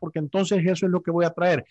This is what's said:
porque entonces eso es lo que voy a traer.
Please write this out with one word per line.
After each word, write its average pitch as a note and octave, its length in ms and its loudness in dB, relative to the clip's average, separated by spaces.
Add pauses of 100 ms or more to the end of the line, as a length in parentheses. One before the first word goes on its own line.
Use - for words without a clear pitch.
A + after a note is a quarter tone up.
porque E3 200 -6
entonces F#3 440 0
eso F#3 220 0
es F3+ 60 0
lo F3+ 100 0
que - 80 -4
voy E3+ 160 2
a E3 80 -2
traer. E3+ 360 0